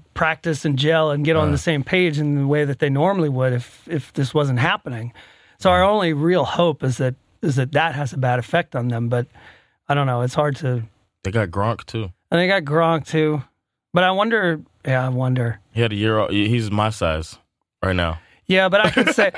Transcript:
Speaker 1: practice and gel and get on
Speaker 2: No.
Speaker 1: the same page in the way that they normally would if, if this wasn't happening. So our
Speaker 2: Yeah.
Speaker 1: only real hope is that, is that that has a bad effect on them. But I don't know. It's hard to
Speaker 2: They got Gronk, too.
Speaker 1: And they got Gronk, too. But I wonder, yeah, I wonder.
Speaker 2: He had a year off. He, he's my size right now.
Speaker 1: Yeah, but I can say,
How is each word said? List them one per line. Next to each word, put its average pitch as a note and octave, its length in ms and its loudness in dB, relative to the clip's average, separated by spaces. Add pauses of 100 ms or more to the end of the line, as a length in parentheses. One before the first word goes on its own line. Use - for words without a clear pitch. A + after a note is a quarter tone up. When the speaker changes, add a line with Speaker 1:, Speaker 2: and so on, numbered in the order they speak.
(140)
Speaker 1:
practice D#3+ 520 -2
and C#3+ 120 0
gel D#3 340 2
and D3 140 -2
get D#3+ 100 2
on D#3 120 2
Speaker 2:
No. D3 40 2
Speaker 1:
the C#3+ 60 0
same D3 260 -2
page F3 360 0
in D3 160 0
the C#3 120 0
way D3 160 2
that C#3 160 -4
they D3 100 0
normally D#3+ 400 2
would B2+ 240 0
if, - 360 -8
if D#3+ 240 -6
this C3+ 200 -2
wasn't C#3 260 2
happening. B2+ 520 -2 (460)
So - 140 2
our F3+ 100 6
Speaker 2:
Yeah. F#3+ 80 4
Speaker 1:
only G3 240 2
real D#3 320 2
hope E3 380 0
is C3 140 -2
that, C3 180 -2 (260)
is D3 140 0
that C3 160 -2
that D#3 240 0
has C#3 180 -6
a - 40 -8
bad B2+ 200 0
effect E3 380 -2
on B2 140 -4
them. A#2 200 -2
But B2 160 0 (600)
I C#3+ 80 0
don't C#3+ 100 2
know. B2 160 0
It's B2+ 140 -2
hard D3 220 0
to B2 260 -4 (400)
Speaker 2:
They F#2+ 80 -4
got G#2 180 0
Gronk, G2+ 360 -4
too. G#2+ 260 -8 (200)
Speaker 1:
And E3 80 2
they F3+ 80 2
got F#3+ 160 0
Gronk, D#3+ 440 0
too. D#3 340 0 (520)
But F3+ 100 2
I F#3 80 2
wonder, F#3+ 500 0 (240)
yeah, B2+ 200 0
I C3 40 -2
wonder. B2+ 500 -2 (120)
Speaker 2:
He A2+ 100 -2
had A#2 100 0
a G#2+ 40 -6
year G#2+ 240 0
off. G#2 100 0
He, G2+ 200 0
he's A2+ 200 0
my G#2 220 0
size D#2+ 480 -4 (420)
right F#2 140 0
now. E2+ 240 -2 (260)
Speaker 1:
Yeah, F#3 240 2
but G3+ 160 4
I - 60 4
can C4 220 2
say, G3+ 240 2